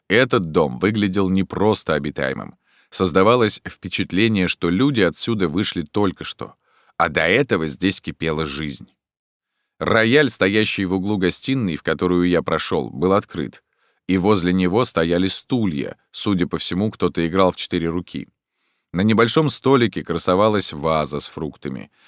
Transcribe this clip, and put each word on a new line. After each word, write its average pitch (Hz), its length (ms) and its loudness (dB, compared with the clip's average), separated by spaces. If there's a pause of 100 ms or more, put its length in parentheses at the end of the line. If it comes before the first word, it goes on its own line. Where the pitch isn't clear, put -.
этот 107 440 2
дом 73 260 2
выглядел 98 520 0
не 95 120 2
просто 92 520 0
обитаемым. 69 640 -6 (340)
Создавалось 98 760 2
впечатление, 95 800 -2
что - 240 -2
люди 120 300 2
отсюда 95 480 0
вышли 90 340 -4
только 98 400 -2
что, - 320 -14 (420)
а 85 120 2
до 80 140 0
этого 95 440 2
здесь 85 340 -2
кипела 80 440 -4
жизнь. 71 480 -10 (880)
Рояль, 113 500 2
стоящий 104 540 0
в 90 80 -2
углу 98 240 0
гостиной, 95 580 -2
в - 80 -8
которую 90 460 0
я 85 140 2
прошел, 80 480 -2
был 90 240 2
открыт, - 500 -4 (420)
и 92 120 2
возле 90 340 2
него 92 320 2
стояли 85 440 0
стулья. 92 680 -2 (140)
Судя 92 360 0
по 82 120 -6
всему, 98 320 -2
кто-то 85 360 -2
играл 92 260 2
в - 40 -20
четыре 82 320 -4
руки. 85 400 -8 (640)
На 85 80 -2
небольшом 113 480 2
столике 120 560 2
красовалась 95 680 2
ваза 76 480 -2
с - 60 -6
фруктами. 69 640 -10 (180)